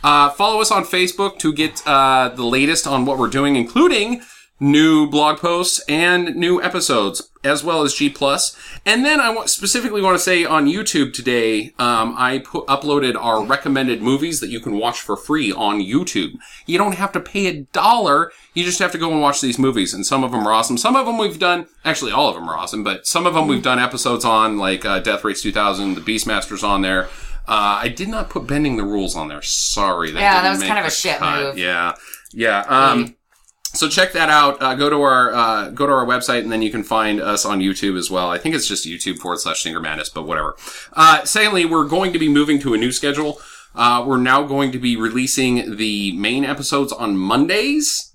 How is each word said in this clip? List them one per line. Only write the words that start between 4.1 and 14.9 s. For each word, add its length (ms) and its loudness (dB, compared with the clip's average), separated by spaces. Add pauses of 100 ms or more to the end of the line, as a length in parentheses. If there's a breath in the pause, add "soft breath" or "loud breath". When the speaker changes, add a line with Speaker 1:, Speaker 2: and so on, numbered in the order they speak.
Speaker 1:
new 520 4
blog 280 2
posts 520 -2
and 440 2
new 300 0
episodes, 680 -2 (140)
as 180 0
well 220 -2
as 100 0
G 160 0
Plus. 460 -2 (300 loud breath)
And 180 2
then 160 2
I 100 2
wa-, 180 -4
specifically 540 -2
wanna 160 4
say 280 2
on 220 2
YouTube 460 0
today, 640 0
um, 400 0
I 200 0
pu-, 280 -8
uploaded 560 0
our 220 0
recommended 580 0
movies 380 0
that 100 -8
you 120 -8
can 160 -4
watch 240 -4